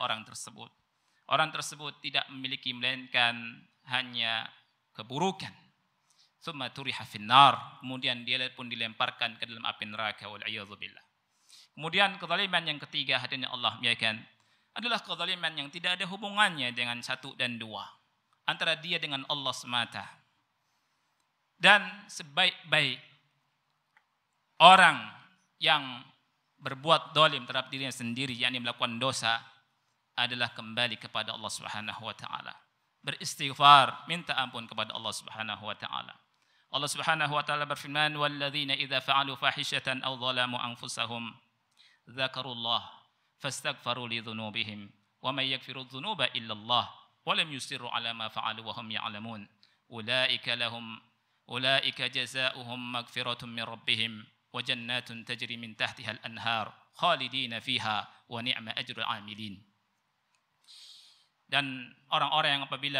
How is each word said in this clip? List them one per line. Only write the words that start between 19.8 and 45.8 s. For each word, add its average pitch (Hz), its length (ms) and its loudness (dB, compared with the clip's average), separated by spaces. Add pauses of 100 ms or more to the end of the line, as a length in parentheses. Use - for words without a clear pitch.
Dan 196 280 8 (280)
sebaik-baik 156 880 2 (1600)
orang 170 400 12 (600)
yang 139 440 0 (560)
berbuat 139 520 0
dolim 147 320 4
terhadap 127 240 -4
dirinya 135 240 -6
sendiri, 123 440 -4
yakni 123 280 -2
melakukan 120 320 -4
dosa, 117 480 0 (720)
adalah 120 400 -2
kembali 113 400 -4
kepada 113 400 -6
Allah 110 160 -8
Subhanahu 107 560 -8
wa 104 80 -8
taala. - 400 -12 (500)
beristighfar, 143 1040 8
minta 165 240 -4
ampun 123 320 -4
kepada 110 320 -6
Allah 110 160 -8
Subhanahu 110 560 -8
wa 101 80 -8
taala. 62 400 -10 (560)
Allah 139 160 -2
Subhanahu 147 480 0
wa 143 80 0
taala 147 240 -2
berfirman, 151 480 -2
"Walladzina 143 560 -2
idza 139 260 0
fa'alu 139 380 2
fahishatan 135 640 -2
aw 135 160 -4
zalamu 127 400 0
anfusahum 120 720 -6 (800)
dzakarullah 120 720 -2 (560)
fastaghfaru 127 720 -6
li 117 160 -4
dzunubihim 107 640 -6 (320)
wa 127 80 -4
may 135 240 -2
yaghfiru 131 320 -10